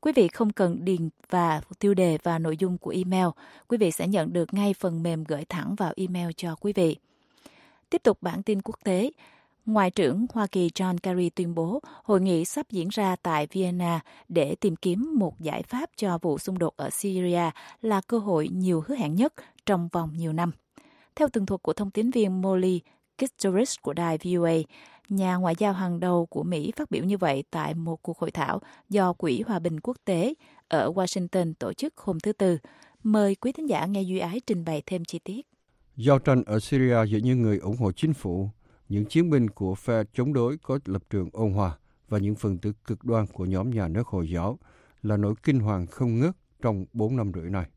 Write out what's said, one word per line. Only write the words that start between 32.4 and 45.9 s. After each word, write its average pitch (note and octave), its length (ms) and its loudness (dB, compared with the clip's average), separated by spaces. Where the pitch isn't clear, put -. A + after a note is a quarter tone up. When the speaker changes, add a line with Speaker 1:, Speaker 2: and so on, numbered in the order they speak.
Speaker 1:
Mời G#3 320 4
quý B3+ 160 -4
thính D#4 180 -6
giả F3 160 0
nghe G3 160 -2
Duy F#3 180 -2
Ái F3 280 -4
trình F3 180 -2
bày D#3 200 -2
thêm E3+ 200 -4
chi E3+ 140 -8
tiết. G#3 220 -10
Speaker 2:
Giao C3 220 6
tranh B2+ 240 4
ở G#2+ 160 0
Syria B2 480 4
giữa G#2+ 100 2
những B2 240 4
người G#2+ 160 4
ủng G#2 200 -2
hộ A2 140 2
chính D#3 220 0
phủ G2 360 -4
những G#2 160 0
chiến E3 240 2
binh B2+ 200 4
của F#2+ 260 -4
phe A2+ 280 0
chống B2+ 200 0
đối B2+ 240 0
có C#3 280 -4
lập F#2+ 240 -4
trường F#2 240 -2
ôn G#2+ 180 0
hòa F#2+ 260 0
và G#2+ 80 0
những G2+ 180 0
phần G2+ 220 -2
tử G#2 160 -4
cực A2 180 -6
đoan A2+ 220 0
của F#2 180 -8
nhóm F#2+ 240 0
nhà A2 180 -2
nước G2 200 -2
Hồi F2 220 -4
giáo F2+ 300 -4
là G#2 160 0
nỗi G#2 160 2
kinh C#3 160 4
hoàng G2+ 280 0
không A#2 320 -2